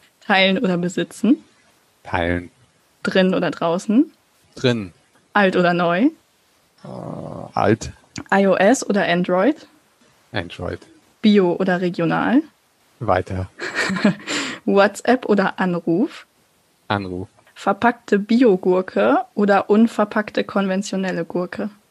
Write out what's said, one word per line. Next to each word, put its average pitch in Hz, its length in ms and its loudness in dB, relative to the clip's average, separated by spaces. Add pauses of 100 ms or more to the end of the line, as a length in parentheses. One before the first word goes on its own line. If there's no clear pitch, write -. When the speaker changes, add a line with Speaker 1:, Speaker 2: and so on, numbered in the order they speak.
(260)
Speaker 1:
Teilen 190 320 2
oder 180 180 -2
besitzen? 180 680 -2 (580)
Speaker 2:
Teilen. 87 480 -2 (540)
Speaker 1:
Drin 185 300 2
oder 175 160 -2
draußen? 196 640 0 (440)
Speaker 2:
Drin. 113 360 -2 (400)
Speaker 1:
Alt 190 240 2
oder 175 160 2
neu? 175 380 0 (720)
Speaker 2:
Äh, - 60 -18 (680)
alt. - 380 0 (400)
Speaker 1:
I 196 140 4
O 190 100 4
S 214 320 2
oder 196 180 0
Android? 180 600 0 (680)
Speaker 2:
Android. 87 480 -8 (420)
Speaker 1:
Bio 202 300 4
oder 185 280 -2
regional? 175 640 0 (560)
Speaker 2:
Weiter. 95 500 -2 (540)
Speaker 1:
<laughs> - 640 -4
WhatsApp 208 640 2
oder 196 340 0
Anruf? 175 680 -2 (640)
Speaker 2:
Anruf. 95 400 -4 (260)
Speaker 1:
Verpackte 202 640 0
Biogurke 208 1080 2 (100)
oder 202 360 2
unverpackte 214 720 0
konventionelle 190 840 -4
Gurke? 180 460 -8 (200)